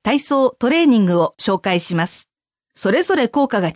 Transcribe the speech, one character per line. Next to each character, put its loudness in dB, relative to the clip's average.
体 0
操 0
ト -2
レ 2
ー 2
ニ 4
ン 4
グ 2
を 0
紹 -2
介 -2
し -4
ま -2
す。 -12
そ -2
れ 2
ぞ -2
れ 2
効 0
果 -2
が -2